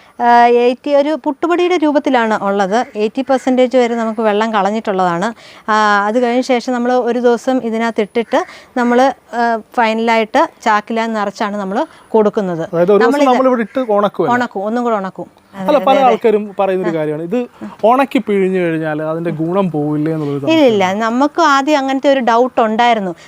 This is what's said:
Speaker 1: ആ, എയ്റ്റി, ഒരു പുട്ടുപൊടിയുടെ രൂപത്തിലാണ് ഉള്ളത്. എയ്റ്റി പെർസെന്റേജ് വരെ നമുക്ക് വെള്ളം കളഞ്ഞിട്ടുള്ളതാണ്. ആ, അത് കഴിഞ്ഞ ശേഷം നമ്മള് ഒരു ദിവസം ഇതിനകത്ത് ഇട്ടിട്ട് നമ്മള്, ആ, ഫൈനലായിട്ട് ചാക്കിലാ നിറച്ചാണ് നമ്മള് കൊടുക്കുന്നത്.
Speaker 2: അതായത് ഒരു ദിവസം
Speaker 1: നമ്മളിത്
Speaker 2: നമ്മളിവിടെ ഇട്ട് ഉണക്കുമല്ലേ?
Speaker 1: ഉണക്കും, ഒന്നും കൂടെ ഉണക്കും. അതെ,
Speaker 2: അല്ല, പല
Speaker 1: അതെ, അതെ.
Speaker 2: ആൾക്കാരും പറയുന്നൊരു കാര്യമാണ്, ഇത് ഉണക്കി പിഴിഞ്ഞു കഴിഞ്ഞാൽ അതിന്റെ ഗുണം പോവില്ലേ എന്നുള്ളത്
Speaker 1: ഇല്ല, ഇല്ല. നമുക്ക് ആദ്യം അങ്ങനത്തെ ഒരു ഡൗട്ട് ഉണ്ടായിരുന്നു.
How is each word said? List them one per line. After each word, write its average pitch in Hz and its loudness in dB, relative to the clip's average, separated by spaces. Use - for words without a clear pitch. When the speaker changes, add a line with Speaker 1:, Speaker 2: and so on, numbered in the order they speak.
Speaker 1:
ആ, 240 6
എയ്റ്റി, 240 2
ഒരു 294 2
പുട്ടുപൊടിയുടെ 339 0
രൂപത്തിലാണ് 269 0
ഉള്ളത്. 202 0
എയ്റ്റി 214 -4
പെർസെന്റേജ് 254 0
വരെ 240 0
നമുക്ക് 226 -4
വെള്ളം 220 0
കളഞ്ഞിട്ടുള്ളതാണ്. 196 -2
ആ, 208 2
അത് 240 0
കഴിഞ്ഞ 240 0
ശേഷം 254 -2
നമ്മള് 240 -2
ഒരു 240 0
ദിവസം 247 0
ഇതിനകത്ത് 226 -4
ഇട്ടിട്ട് 240 -2
നമ്മള്, 247 0
ആ, 233 -2
ഫൈനലായിട്ട് 226 0
ചാക്കിലാ 226 -2
നിറച്ചാണ് 208 -4
നമ്മള് 208 -4
കൊടുക്കുന്നത്. 202 0
Speaker 2:
അതായത് 170 0
ഒരു 202 6
ദിവസം 220 4
Speaker 1:
നമ്മളിത് 277 2
Speaker 2:
നമ്മളിവിടെ 254 2
ഇട്ട് 233 -4
ഉണക്കുമല്ലേ? 208 0
Speaker 1:
ഉണക്കും, 233 -4
ഒന്നും 226 -4
കൂടെ 233 -2
ഉണക്കും. 185 -10
അതെ, 190 -8
Speaker 2:
അല്ല, 262 2
പല 277 -2
Speaker 1:
അതെ, 269 4
അതെ. 254 4
Speaker 2:
ആൾക്കാരും 214 0
പറയുന്നൊരു 185 -2
കാര്യമാണ്, 151 -4
ഇത് 233 -4
ഉണക്കി 262 2
പിഴിഞ്ഞു 190 0
കഴിഞ്ഞാൽ 160 -2
അതിന്റെ 165 -4
ഗുണം 170 -2
പോവില്ലേ 151 -2
എന്നുള്ളത് 143 -4
Speaker 1:
ഇല്ല, 294 4
ഇല്ല. 196 2
നമുക്ക് 233 -2
ആദ്യം 285 2
അങ്ങനത്തെ 269 -2
ഒരു 269 2
ഡൗട്ട് 247 0
ഉണ്ടായിരുന്നു. 220 0